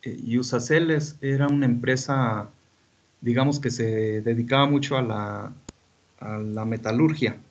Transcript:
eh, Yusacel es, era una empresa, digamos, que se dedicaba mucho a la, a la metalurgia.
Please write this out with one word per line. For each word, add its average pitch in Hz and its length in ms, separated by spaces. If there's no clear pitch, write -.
eh, 117 200
Yusacel 127 680
es, 151 300
era 139 260
una 143 180
empresa, 120 840
digamos, 135 380
que 123 120
se 110 500
dedicaba 117 460
mucho 139 280
a 131 60
la, 104 520
a 107 180
la 107 280
metalurgia. 113 720